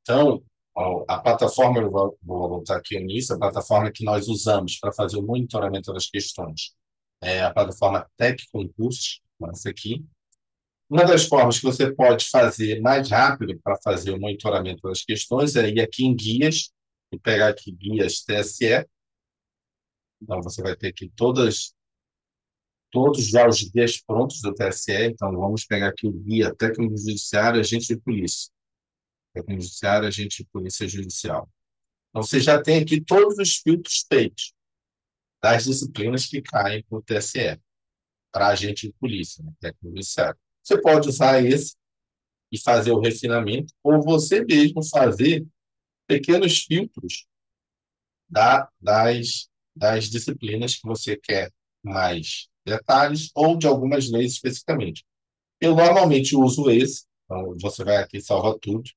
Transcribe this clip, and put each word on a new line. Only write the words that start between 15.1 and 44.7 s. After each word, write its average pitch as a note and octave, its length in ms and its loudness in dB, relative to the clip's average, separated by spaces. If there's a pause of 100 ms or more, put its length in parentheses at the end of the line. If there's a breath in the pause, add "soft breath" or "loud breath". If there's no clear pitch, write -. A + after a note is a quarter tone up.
é G#2+ 160 2
ir A2 100 0
aqui A2+ 240 -2
em B2+ 100 4
guias A#2+ 580 -2 (400)
e F2 60 -14
pegar G#2+ 300 2
aqui G#2 220 -6
guias F#2+ 500 -4
T - 140 -6
S G#2 300 -4
E. A#2 220 2 (1300)
Então, G2+ 220 -8
você F#2 180 -12
vai F#2 140 -4
ter G2 140 -8
aqui F#2 260 -12
todas, B2 580 0 (1160)
todos C3 380 2
já A#2 200 6
os G#2+ 140 2
guias A#2 380 0
prontos B2+ 400 -4
do G2+ 120 -6
T G2+ 120 -4
S - 260 -4
E. G#2 160 0
Então, G#2+ 240 -4
vamos G2 340 -4
pegar G2+ 240 -2
aqui G#2+ 200 -6
o G2+ 40 -4
guia G#2 400 -2
técnico A2+ 460 -4
judiciário, G#2+ 640 0
agente A#2 260 -2
de A#2+ 100 -2
polícia. G2+ 540 -6 (840)
Técnico F#2 300 -8
judiciário, G2+ 460 -2
agente G2+ 340 -8
de - 80 -20
polícia F#2 380 -8
judicial. - 600 -8 (640)
Então, G#2+ 140 -6
você C3 160 2
já D3 200 6
tem D#3 220 4
aqui D#3 180 0
todos G3+ 380 4
os G3 200 0
filtros - 540 0
feitos - 400 0 (880)
das A#2 240 4
disciplinas C3 640 -4
que C#3 160 -8
caem G#2 400 -4
pro A2 180 -10
T - 140 -6
S - 240 -4
E, - 220 -4 (720)
pra A#2 160 2
agente G2+ 400 -2
de G#2 60 -14
polícia, G2 500 -8
né, D#2+ 160 -16
técnico E2+ 300 -12
judiciário. - 460 -4 (260)
Você G3 160 2
pode D3+ 300 4
usar C3 340 4
esse C3 320 2 (800)
e A2 80 -8
fazer A#2 320 2
o G#2+ 80 4
refinamento, A#2 720 -2 (100)
ou D3+ 200 6
você D#3+ 420 2
mesmo D#3 400 4